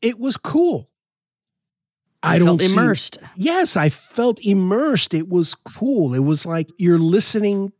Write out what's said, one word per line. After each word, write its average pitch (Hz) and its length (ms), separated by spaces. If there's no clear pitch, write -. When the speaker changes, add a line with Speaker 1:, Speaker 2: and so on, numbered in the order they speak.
Speaker 1:
it 233 160
was 247 180
cool. 320 520
I 165 120
Speaker 2:
You 170 60
Speaker 1:
don't 175 80
Speaker 2:
felt - 40
Speaker 1:
see 190 100
Speaker 2:
immersed. 220 460
Speaker 1:
Yes, 330 400
I 156 140
felt - 520
immersed. 202 720
It 165 140
was 175 260
cool. 208 600
It 131 100
was 147 200
like 165 240
you're 175 200
listening 202 800